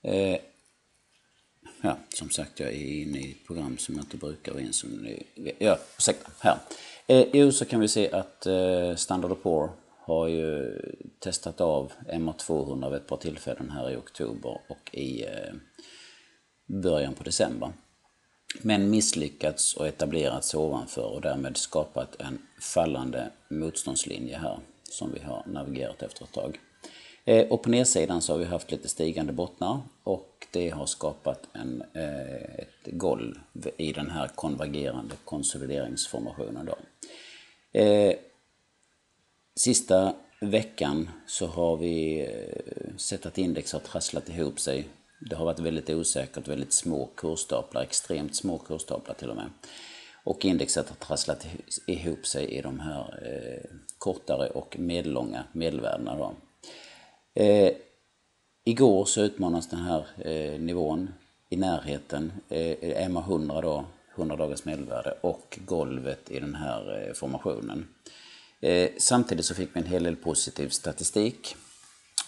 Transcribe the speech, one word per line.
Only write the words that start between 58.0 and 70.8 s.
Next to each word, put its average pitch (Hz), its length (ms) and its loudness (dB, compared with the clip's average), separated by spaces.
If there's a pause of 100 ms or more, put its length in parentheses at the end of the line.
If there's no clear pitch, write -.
igår 117 420 6
så - 160 2
utmanas 90 480 2
den 85 100 -6
här, 85 260 0 (120)
eh, 78 420 -4
nivån 82 540 0 (360)
i 87 80 -2
närheten, 78 760 -2 (180)
eh, 82 320 0
M 87 360 -2
A 85 40 0
hundra 78 400 0
då, 78 240 -2 (300)
hundra 78 200 -4
dagars 73 300 -4
medelvärde 64 560 -6
och - 440 -4
golvet 67 640 -4
i 67 80 -6
den 71 160 -6
här, 52 520 -6
eh, 50 60 -10
formationen. 65 760 -6 (720)
Eh, 87 380 6
samtidigt 117 480 4
så 87 100 -2
fick 90 200 -4
vi 90 40 -2
en 80 60 -2
hel 90 180 2
del 85 120 0
positiv - 540 -2
statistik - 840 -2 (720)